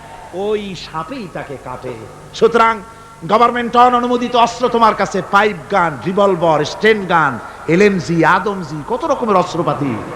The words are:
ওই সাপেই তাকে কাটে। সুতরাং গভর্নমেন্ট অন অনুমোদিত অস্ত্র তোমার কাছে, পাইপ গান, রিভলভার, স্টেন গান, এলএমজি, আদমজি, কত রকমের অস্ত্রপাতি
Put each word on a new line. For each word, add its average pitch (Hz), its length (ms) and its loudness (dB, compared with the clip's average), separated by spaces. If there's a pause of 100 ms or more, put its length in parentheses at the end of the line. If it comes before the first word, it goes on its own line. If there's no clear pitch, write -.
(460)
ওই 214 160 -2 (220)
সাপেই 185 420 -8 (100)
তাকে 139 200 -10 (100)
কাটে। 127 280 -10 (440)
সুতরাং 226 360 4 (580)
গভর্নমেন্ট 240 500 2
অন 247 180 6
অনুমোদিত 247 340 -2 (100)
অস্ত্র 233 200 -2 (120)
তোমার 226 240 4
কাছে, 196 180 -2 (160)
পাইপ 202 240 2 (160)
গান, 175 180 2 (140)
রিভলভার, 175 540 2 (120)
স্টেন 214 260 2 (140)
গান, 156 200 4 (420)
এলএমজি, 185 420 2 (180)
আদমজি, 185 440 -4 (120)
কত 240 120 -4 (100)
রকমের 214 300 2
অস্ত্রপাতি 143 500 -2 (240)